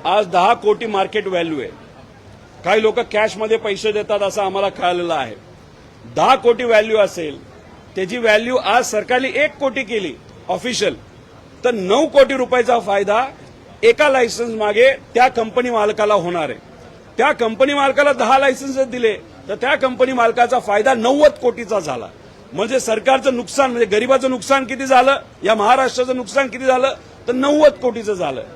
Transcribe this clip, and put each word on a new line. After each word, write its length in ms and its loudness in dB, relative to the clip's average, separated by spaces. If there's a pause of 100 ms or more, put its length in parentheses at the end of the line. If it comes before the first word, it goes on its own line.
आज 220 2
दहा 280 2
कोटी 320 0
मार्केट 400 -2
व्हॅल्यू 340 -4
आहे. 100 -8 (920)
काही 180 2
लोक 180 0
कॅशमध्ये 560 -2
पैसे 360 -4
देतात 280 -2
असं 220 -2
आम्हाला 260 -2
कळालेलं 460 -2
आहे. 200 -6 (840)
दहा 180 4
कोटी 300 0
व्हॅल्यू 340 2
असेल, 500 -2 (480)
त्याची 200 -6
व्हॅल्यू 400 0
आज 340 0
सरकारने 380 -2
एक 280 -2
कोटी 260 -4
केली 320 -6 (340)
ऑफिशियल, 480 -4 (680)
तर 60 2
नऊ 360 0
कोटी 280 4
रुपयाचा 460 0
फायदा 460 0 (560)
एका 260 4
लायसन्स 460 0
मागे 380 4
त्या 360 0
कंपनी 420 -2
मालकाला 440 0
होणार 360 -2
आहे. 80 -10 (600)
त्या 140 2
कंपनी 420 0
मालकाला 380 2
दहा 260 2
लायसन्स 400 -2
दिले, 380 -2 (320)
तर 60 -6
त्या 200 -2
कंपनी 380 0
मालकाचा 460 2
फायदा 360 0
नव्वद 360 4
कोटीचा 480 -4
झाला. 300 -8 (440)
म्हणजे 280 -2
सरकारचं 560 0
नुकसान, 340 -2
म्हणजे 160 0
गरिबाचं 440 0
नुकसान 340 0
किती 220 -8
झालं, 300 4 (260)
या 120 2
महाराष्ट्राचं 600 0
नुकसान 320 -2
किती 160 -10
झालं, 300 2 (340)
तर 40 -2
नव्वद 400 4
कोटीचं 420 -4
झालं. 280 -6 (140)